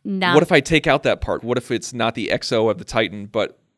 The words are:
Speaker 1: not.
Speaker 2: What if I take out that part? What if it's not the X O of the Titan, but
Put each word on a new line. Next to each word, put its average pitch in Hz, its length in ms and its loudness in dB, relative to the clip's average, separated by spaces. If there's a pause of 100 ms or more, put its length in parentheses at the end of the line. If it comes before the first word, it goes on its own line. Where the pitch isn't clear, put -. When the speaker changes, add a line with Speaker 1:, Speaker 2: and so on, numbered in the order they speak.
Speaker 1:
not. 185 300 0
Speaker 2:
What 151 80 8
if 170 100 0
I 156 80 6
take 156 260 2
out 143 180 2
that 117 180 0
part? 87 200 -4
What 120 140 -2
if 123 140 -6
it's 120 240 -4
not 117 200 -2
the - 160 -4
X - 220 -2
O 113 160 2
of 104 80 0
the 92 80 -16
Titan, 104 400 -4
but 101 340 -4 (200)